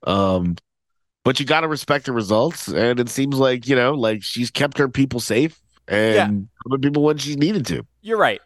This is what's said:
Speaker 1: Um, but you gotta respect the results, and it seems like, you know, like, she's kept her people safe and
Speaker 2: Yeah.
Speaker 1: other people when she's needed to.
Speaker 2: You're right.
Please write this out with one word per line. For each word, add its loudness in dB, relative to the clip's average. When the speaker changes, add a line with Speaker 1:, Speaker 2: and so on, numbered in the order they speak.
Speaker 1:
Um, 0
but 2
you -4
gotta 0
respect -2
the -6
results, 0
and 0
it -2
seems -2
like, 2
you 2
know, 2
like, -2
she's -4
kept -2
her 2
people 0
safe 0
and 2
Speaker 2:
Yeah. 2
Speaker 1:
other -2
people 0
when 2
she's -6
needed 0
to. -6
Speaker 2:
You're -4
right. 2